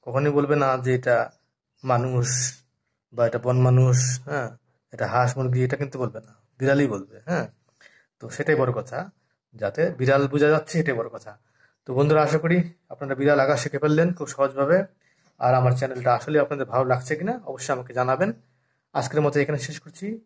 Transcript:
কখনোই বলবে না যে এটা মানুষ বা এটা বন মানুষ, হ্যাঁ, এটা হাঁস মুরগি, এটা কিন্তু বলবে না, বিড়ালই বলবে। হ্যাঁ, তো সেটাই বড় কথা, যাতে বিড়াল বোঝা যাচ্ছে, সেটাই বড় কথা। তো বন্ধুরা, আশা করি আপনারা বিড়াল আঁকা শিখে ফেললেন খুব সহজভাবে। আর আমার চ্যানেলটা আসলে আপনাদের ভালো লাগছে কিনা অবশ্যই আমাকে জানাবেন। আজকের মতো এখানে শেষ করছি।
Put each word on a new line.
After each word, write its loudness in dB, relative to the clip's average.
কখনোই 0
বলবে 2
না 2
যে 0
এটা 2
মানুষ 0
বা -2
এটা -4
বন 2
মানুষ, 6
হ্যাঁ, -6
এটা -6
হাঁস 2
মুরগি, 0
এটা -2
কিন্তু -10
বলবে -8
না, -20
বিড়ালই 2
বলবে। -12
হ্যাঁ, -4
তো -20
সেটাই 0
বড় 0
কথা, -10
যাতে -4
বিড়াল 4
বোঝা 4
যাচ্ছে, -4
সেটাই 0
বড় -6
কথা। -16
তো -12
বন্ধুরা, 4
আশা 0
করি 2
আপনারা -6
বিড়াল 4
আঁকা 2
শিখে -6
ফেললেন 2
খুব -8
সহজভাবে। 2
আর 2
আমার 4
চ্যানেলটা -2
আসলে -2
আপনাদের -6
ভালো 0
লাগছে -4
কিনা -4
অবশ্যই -6
আমাকে -12
জানাবেন। 0
আজকের -2
মতো 0
এখানে -2
শেষ -12
করছি। -14